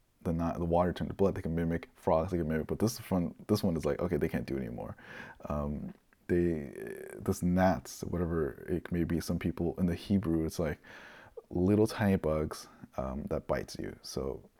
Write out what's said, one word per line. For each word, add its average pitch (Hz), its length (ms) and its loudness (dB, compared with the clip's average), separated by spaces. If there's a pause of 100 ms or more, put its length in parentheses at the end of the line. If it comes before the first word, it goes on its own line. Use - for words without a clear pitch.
(240)
the 87 100 0
Ni-, 82 240 0
the 87 80 -2
water 87 260 4
turned - 180 -4
to - 60 -8
blood, 92 180 4
they 90 80 -4
can 82 140 -4
mimic 82 400 -2
frogs, 82 360 2
they 90 60 0
can 82 120 0
mimic, 78 180 -2
but 80 100 -2
this 110 200 2 (120)
one, 90 240 2 (140)
this 107 160 2
one 87 140 2
is 76 80 -4
like, 71 160 2
okay, 87 160 0
they 78 100 2
can't 69 180 -4
do 67 120 -4
it - 20 -2
anymore. 58 380 -8 (500)
Um, 73 460 -4 (340)
they, 85 440 2 (520)
this - 180 0
gnats, 90 600 2
whatever 82 640 -2
it - 240 -2
may 87 140 2
be, 82 160 0
some 90 180 -2
people 85 400 0
in 95 60 4
the 87 100 2
Hebrew, 87 500 2
it's 80 140 -4
like 78 180 0 (720)
little 101 380 6
tiny 98 300 4
bugs, 78 500 0 (300)
um, 65 320 -4
that 76 180 -2
bites - 320 -2
you. - 220 -8
So - 400 -6 (180)